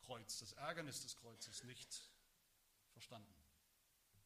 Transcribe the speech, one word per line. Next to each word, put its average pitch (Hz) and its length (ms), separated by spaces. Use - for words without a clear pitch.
Kreuz, 113 380
das 104 140
Ärgernis 151 480
des 127 160
Kreuzes 113 460
nicht - 460
verstanden. 110 440